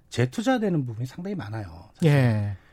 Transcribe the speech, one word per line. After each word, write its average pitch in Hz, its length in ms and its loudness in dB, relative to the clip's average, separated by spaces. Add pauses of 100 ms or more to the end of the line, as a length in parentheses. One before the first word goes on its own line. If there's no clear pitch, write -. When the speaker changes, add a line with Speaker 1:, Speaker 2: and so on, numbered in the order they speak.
(100)
Speaker 1:
재투자되는 196 720 0
부분이 120 220 -8
상당히 190 300 -10
많아요, 110 280 -8 (300)
사실. 160 160 4
Speaker 2:
예. 110 460 4 (160)